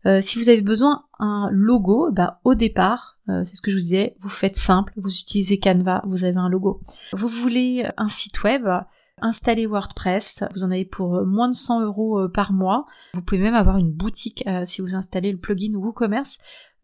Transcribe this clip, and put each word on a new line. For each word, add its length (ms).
euh, 120
si 200
vous 100
avez 140
besoin 420
d'un 320
logo, 600
bah, 320
au 120
départ, 640
euh, 140
c'est 120
ce 60
que 80
je 60
vous 60
disais, 380
vous 100
faites 260
simple, 400
vous 180
utilisez 460
Canva, 480
vous 160
avez 140
un 120
logo. 320
Vous 140
voulez 600
un 100
site 340
web, 260
installez 460
WordPress, 760
vous 80
en 80
avez 140
pour 380
moins 260
de 60
cent 260
euros 480
par 220
mois, 360
vous 80
pouvez 200
même 120
avoir 240
une 140
boutique, 560
euh, 180
si 160
vous 140
installez 360
le 60
plugin 380
WooCommerce, 640